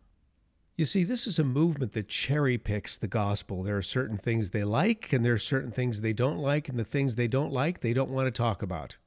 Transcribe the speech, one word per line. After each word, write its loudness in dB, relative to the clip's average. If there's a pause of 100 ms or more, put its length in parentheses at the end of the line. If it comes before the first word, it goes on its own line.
(760)
You 2
see, 2
this -2
is -4
a 4
movement 2
that -4
cherry 2
picks -4
the -4
gospel. -2
There 0
are 0
certain -2
things 0
they -2
like, 0
and 4
there 4
are 4
certain -2
things -2
they 2
don't 0
like, 0
and -2
the -2
things 0
they 2
don't 0
like, -2
they 2
don't 0
want 0
to 0
talk 0
about. -4 (100)